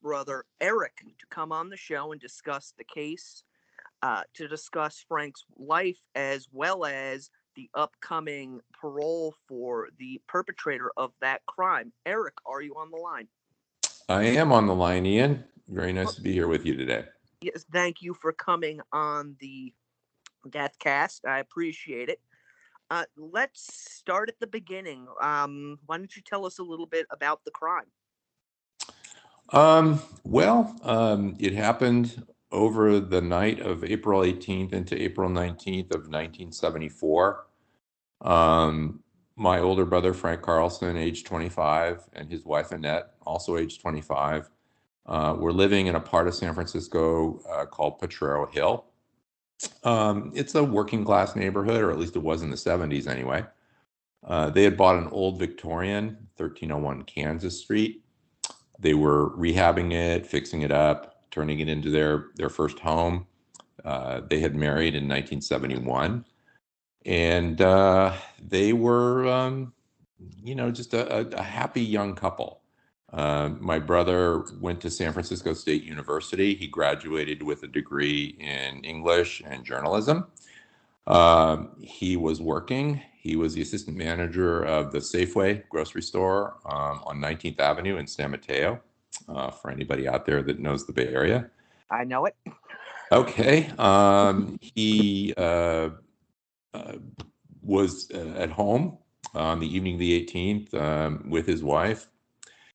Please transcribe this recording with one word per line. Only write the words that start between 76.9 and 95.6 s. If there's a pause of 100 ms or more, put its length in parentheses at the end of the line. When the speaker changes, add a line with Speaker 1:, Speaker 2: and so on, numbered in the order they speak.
Speaker 2:
with
a
degree
in
English
and
journalism. (800)
Um, (100)
he
was
working. (160)
He
was
the
assistant
manager
of
the
Safeway
grocery
store, (100)
um,
on
nineteenth
Avenue
in
San
Mateo, (480)
uh,
for
anybody
out
there
that
knows
the
Bay
Area. (420)
Speaker 1:
I
know
it. (760)
Speaker 2:
Okay.
Um,
he,
uh, (840)